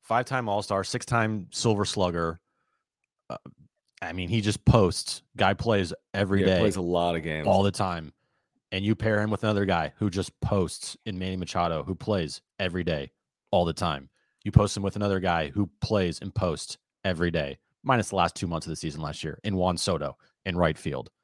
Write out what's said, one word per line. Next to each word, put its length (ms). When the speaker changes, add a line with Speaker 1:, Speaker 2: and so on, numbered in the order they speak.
Speaker 1:
Five-time 460
All-Star, 360
six-time 640
Silver 340
Slugger. 540
Uh, 100
I 120
mean, 160
he 120
just 240
posts. 580
Guy 180
plays 380
every 280
Speaker 2:
Yeah, 40
Speaker 1:
day, 140
Speaker 2:
plays 160
a 40
lot 360
of 80
games. 240
Speaker 1:
all 160
the 80
time. 400
And 140
you 100
pair 260
him 100
with 120
another 220
guy 320
who 120
just 320
posts 560
in 120
Manny 180
Machado, 460
who 140
plays 440
every 240
day, 260
all 140
the 80
time. 360
You 80
post 240
him 80
with 100
another 240
guy 300
who 200
plays 400
and 120
posts 460
every 280
day, 260
minus 280
the 60
last 200
two 100
months 200
of 40
the 60
season 240
last 240
year, 180
in 140
Juan 200
Soto 400
in 120
right 220
field. 320